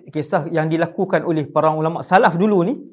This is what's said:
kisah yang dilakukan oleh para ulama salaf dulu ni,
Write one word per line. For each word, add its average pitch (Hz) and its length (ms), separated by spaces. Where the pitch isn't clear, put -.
kisah 156 400
yang 160 160
dilakukan 165 560
oleh 156 240
para 156 240
ulama 156 320
salaf 190 320
dulu 180 320
ni, 254 80